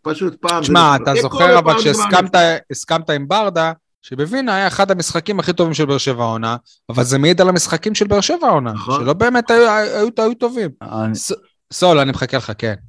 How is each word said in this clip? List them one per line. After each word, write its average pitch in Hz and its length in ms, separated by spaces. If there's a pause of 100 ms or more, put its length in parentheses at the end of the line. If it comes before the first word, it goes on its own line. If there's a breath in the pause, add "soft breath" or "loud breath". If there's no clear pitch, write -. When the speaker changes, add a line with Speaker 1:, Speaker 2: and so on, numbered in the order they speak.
Speaker 1:
פשוט 160 380
פעם 170 220
זה 147 40
Speaker 2:
שמע, 175 140
Speaker 1:
נגמר 143 220
Speaker 2:
אתה 139 120
Speaker 1:
תיקו, 240 80
Speaker 2:
זוכר 139 220
אבל 180 140
Speaker 1:
ופעם 165 120
נגמר 220 100
Speaker 2:
שהסכמת, 208 420 (120)
Speaker 1:
ניצחון. 180 60 (300)
Speaker 2:
הסכמת 165 400
עם 143 180
ברדה, 170 440 (300)
שבווינה 202 540
היה 196 100
אחד 190 240
המשחקים 180 500
הכי 175 120
טובים 165 220
של 151 100
באר 139 140
שבע 123 260
העונה, 113 320 (340 soft breath)
אבל 123 140
זה 131 140
מעיד 170 220
על 185 80
המשחקים 185 460
של 208 120
באר 202 140
שבע 330 260
העונה, 139 260
Speaker 1:
נכון. 123 280
Speaker 2:
שלא 123 120
באמת 240 380
היו, 233 200
היו, 208 280
היו, 214 100 (100)
היו 226 160
טובים. 233 360 (120)
Speaker 3:
אני 110 320
Speaker 2:
ס-, - 180 (400)
סול, 175 260
אני 135 120
מחכה 131 260
לך, 117 220
כן, 110 160 (140)